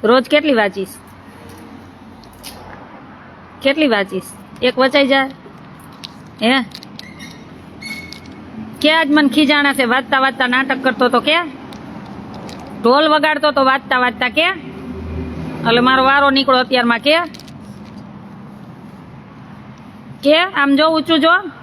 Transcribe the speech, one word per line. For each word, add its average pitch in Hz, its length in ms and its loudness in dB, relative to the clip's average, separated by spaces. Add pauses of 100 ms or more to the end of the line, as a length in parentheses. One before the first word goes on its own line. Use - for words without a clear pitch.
રોજ 247 200 4
કેટલી 294 300 2
વાંચીશ? 202 340 0 (2750)
કેટલી 285 260 2
વાંચીશ? 196 360 0 (380)
એક 247 180 0
વચાઈ 269 280 4
જાય? 269 240 2 (1080)
હે? 240 240 2 (2250)
કે 302 120 2
આજ 320 180 2
મને 294 180 4
ખીજાણા 285 440 2
છે, 262 120 0
વાંચતા 262 340 0
વાંચતા 262 280 2
નાટક 262 360 0
કરતો 247 260 2
તો 240 100 2
કે? 294 180 2 (1400)
ઢોલ 285 280 4
વગાડતો 302 420 2
તો 269 140 2
વાંચતા 262 340 2
વાંચતા 247 300 0
કે? 254 120 0
એટલે - 1400 -4
મારો 262 240 4
વારો 277 260 4
નીકળો 269 280 2
અત્યારમાં 240 420 2
કે? 294 200 4 (3000)
કે 302 160 6
આમ 294 360 2
જો 311 140 4
ઊંચું 320 300 2
જો 330 180 4 (260)